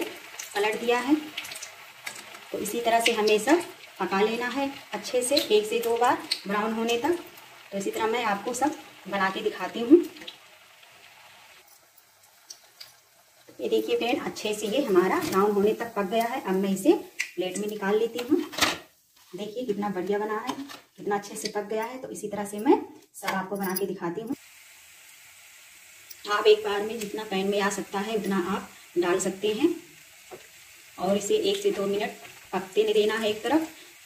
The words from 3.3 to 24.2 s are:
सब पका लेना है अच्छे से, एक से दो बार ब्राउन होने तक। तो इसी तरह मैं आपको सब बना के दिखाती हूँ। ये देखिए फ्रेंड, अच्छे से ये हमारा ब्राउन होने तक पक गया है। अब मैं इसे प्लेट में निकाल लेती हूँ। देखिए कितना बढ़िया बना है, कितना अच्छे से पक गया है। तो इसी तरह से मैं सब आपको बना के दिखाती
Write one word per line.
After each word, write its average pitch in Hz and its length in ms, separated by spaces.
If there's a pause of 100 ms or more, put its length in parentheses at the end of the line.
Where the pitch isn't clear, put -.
सब 302 220 (380)
पका 190 220
लेना 226 260
है 277 220 (240)
अच्छे 240 280
से, 277 140
एक 214 300
से 226 140
दो 233 180
बार 247 200 (300)
ब्राउन 214 260
होने 226 260
तक। 320 200 (520)
तो 196 60
इसी 196 140
तरह 214 160
मैं 240 180
आपको 214 300
सब 294 200 (320)
बना 196 220
के 214 120
दिखाती 214 400
हूँ। 277 180 (3500)
ये 247 100
देखिए 233 280
फ्रेंड, 233 240
अच्छे 214 320
से 208 140
ये 240 160
हमारा 185 380
ब्राउन 196 300
होने 202 220
तक 226 220
पक 202 100
गया 226 200
है। 254 160
अब 190 140
मैं 196 160
इसे 285 220 (420)
प्लेट 180 220
में 208 100
निकाल 208 300
लेती 233 240
हूँ। 302 180 (960)
देखिए 208 320
कितना 208 260
बढ़िया 185 280
बना 214 200
है, 247 160 (420)
कितना 196 180
अच्छे - 200
से - 160
पक 208 140
गया 220 180
है। 254 180
तो 220 80
इसी 208 180
तरह 202 180
से 208 140
मैं 277 160 (400)
सब - 120
आपको 190 280
बना 190 200
के 196 100
दिखाती 180 360